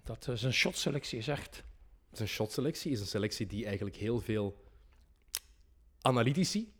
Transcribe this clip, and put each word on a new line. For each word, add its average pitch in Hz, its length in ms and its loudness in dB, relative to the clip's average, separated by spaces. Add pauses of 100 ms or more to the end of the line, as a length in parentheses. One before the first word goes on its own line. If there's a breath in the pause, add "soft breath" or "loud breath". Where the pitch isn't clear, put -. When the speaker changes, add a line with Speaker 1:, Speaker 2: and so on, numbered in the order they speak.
Speaker 1:
Dat, - 240 -8
eh, 127 60 0
zijn 120 180 0
shotselectie 147 680 0
is 113 100 -4
echt - 360 -6 (480)
Speaker 2:
Zijn 104 160 -2
shotselectie 139 640 -2
is 110 80 0
een 101 60 -4
selectie 107 400 0
die 101 200 -4
eigenlijk 101 300 -2
heel 113 240 0
veel 104 360 0 (1500)
analytici 139 760 4